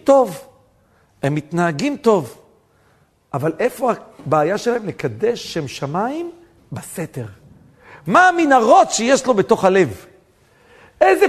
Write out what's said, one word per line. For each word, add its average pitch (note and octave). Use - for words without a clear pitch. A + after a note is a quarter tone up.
טוב, B3+
הם C#3
מתנהגים E3+
טוב, F3+
אבל D3
איפה A#3+
הבעיה D#3
שלהם? A#3
לקדש D#3+
שם D3
שמיים B3
בסתר. C3+
מה E4+
המנהרות D4+
שיש B3
לו B3+
בתוך G3+
הלב? F#3
איזה F#4+